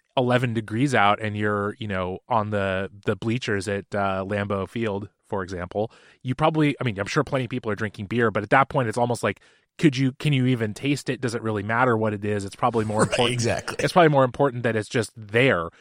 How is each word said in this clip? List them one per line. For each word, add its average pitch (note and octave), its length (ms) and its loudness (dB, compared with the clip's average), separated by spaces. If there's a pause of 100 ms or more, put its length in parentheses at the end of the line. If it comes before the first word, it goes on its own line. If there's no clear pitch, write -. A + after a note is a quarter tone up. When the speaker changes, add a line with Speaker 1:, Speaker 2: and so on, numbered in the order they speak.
(160)
Speaker 1:
eleven B2 380 2
degrees A2+ 380 -2
out G#2 280 4
and G#2 160 -4
you're, G#2 420 -2
you G#2+ 80 -10
know, F#2 320 -4 (100)
on G#2+ 220 0
the, G2 400 -2 (140)
the A2 100 0
bleachers A2 540 -4
at, G2+ 160 -4 (100)
uh, G2 320 -2
Lambeau G2+ 420 -2
Field, G#2+ 400 -4 (200)
for G2 160 -4
example, F#2 480 -6 (320)
you B2+ 100 -4
probably, D#3 460 2
I C3 40 -2
mean, G#2 140 -2
I'm G2+ 80 -2
sure D#3 160 0
plenty C3 220 -4
of G#2+ 60 -8
people B2 200 -4
are G2+ 60 -2
drinking G#2 300 -6
beer, A#2 260 0
but G#2 100 -2
at G#2 80 -8
that C3+ 200 4
point, B2+ 180 0
it's G#2+ 100 -4
almost A#2+ 240 0
like, G#2 160 -2 (380)
could C#3+ 200 4
you, C3+ 220 2
can D3+ 140 0
you B2+ 140 2
even A2+ 280 0
taste C#3 340 -4
it? B2+ 120 -4
Does A#2+ 160 -4
it A2 60 -8
really G#2+ 200 -2
matter A#2 340 2
what A2 160 0
it G#2 120 -6
is? G#2 200 -2
It's G2 120 -12
probably A#2 280 0
more G#2+ 160 0
Speaker 2:
<laughs> - 20 4
Right, G2+ 80 4
Speaker 1:
important. A#2+ 240 0
Speaker 2:
exactly. A2+ 440 -2
Speaker 1:
It's C#3+ 140 -2
probably E3+ 160 8
more C#3 160 4
important B2 400 0
that A#2 100 0
it's G#2+ 140 -2
just A#2 280 -2
there. G#2+ 520 2 (120)